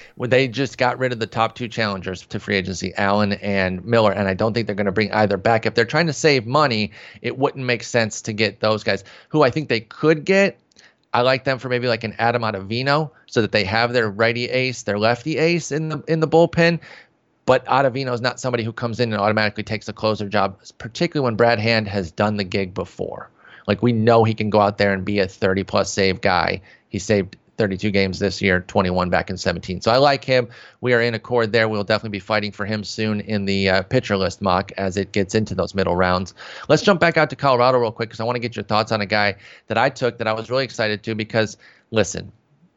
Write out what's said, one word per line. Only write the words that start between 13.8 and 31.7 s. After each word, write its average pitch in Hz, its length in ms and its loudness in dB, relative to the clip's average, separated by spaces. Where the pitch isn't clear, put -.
their 117 180 2
righty 117 400 0
ace, 127 340 -4
their 104 140 -2
lefty 117 400 0
ace 165 340 0
in 156 180 -4
the, 147 180 -8
in 160 140 -2
the 156 60 2
bullpen. 165 520 4
But 127 200 4
Ottavino 131 480 2
is 113 80 -4
not 120 180 -2
somebody 120 240 -2
who 113 80 -4
comes 113 300 -6
in 117 100 0
and 104 100 -2
automatically 107 420 0
takes - 240 -8
the 107 60 -10
closer 107 360 -2
job, 98 280 0
particularly 143 480 -4
when 117 100 0
Brad 117 240 4
Hand 110 300 0
has 98 200 -4
done 107 280 0
the 104 80 -2
gig 95 280 -4
before. - 560 -10
Like, 101 160 -2
we 123 80 4
know 113 320 4
he 110 100 2
can 107 160 -4
go 104 120 4
out 101 160 2
there 101 160 2
and 95 100 -4
be 101 160 -2
a 95 80 2
thirty-plus 95 640 -2
save 95 300 0
guy. 90 400 0
He 101 120 -8
saved 98 360 -2
thirty-two 104 320 -2
games 95 260 0
this 92 240 -4
year, 92 200 2
twenty-one 90 500 0
back 87 180 0
in 92 80 -8
seventeen. 87 440 -4
So 113 100 2
I 123 60 6
like 139 260 4
him. 127 240 2
We 123 120 2
are 117 80 4
in 117 120 0
accord 113 380 0
there. 110 180 4
We'll 107 140 -2